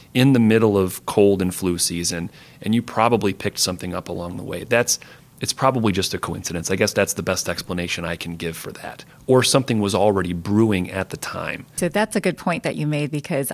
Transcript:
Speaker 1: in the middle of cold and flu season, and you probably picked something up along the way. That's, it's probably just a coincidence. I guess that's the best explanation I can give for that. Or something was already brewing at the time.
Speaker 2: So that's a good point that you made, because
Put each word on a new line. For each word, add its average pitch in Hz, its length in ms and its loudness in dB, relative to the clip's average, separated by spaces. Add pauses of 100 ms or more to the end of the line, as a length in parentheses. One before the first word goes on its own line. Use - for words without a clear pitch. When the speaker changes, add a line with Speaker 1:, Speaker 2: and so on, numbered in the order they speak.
(140)
Speaker 1:
in 131 200 6
the 123 80 6
middle 110 360 6
of 92 280 0
cold 101 360 4
and 90 140 -2
flu 87 220 0
season, 85 520 -4 (320)
and 110 140 0
you 117 60 2
probably 113 500 2
picked - 280 -6
something 90 340 -4
up 87 160 -8
along 87 260 -8
the 98 80 -10
way. 92 220 -8
That's, 120 340 2 (420)
it's - 120 -4
probably 127 380 2
just 92 220 -2
a 95 40 -4
coincidence. 85 540 -6
I 98 60 0
guess 104 160 2
that's 101 200 2
the 95 100 -6
best 92 260 -4
explanation 87 560 -6
I 85 100 -4
can 85 220 -10
give 82 180 -8
for - 180 -12
that. - 300 -14 (240)
Or 127 160 6
something 123 380 2
was 101 120 0
already 98 380 2
brewing 98 600 2
at 95 180 -4
the - 80 -8
time. - 480 -8 (100)
Speaker 2:
So 175 140 -2
that's 214 260 -2
a 208 60 -2
good 180 160 -2
point - 260 -4
that - 140 -4
you 147 100 -2
made, 147 240 -2
because 143 420 -4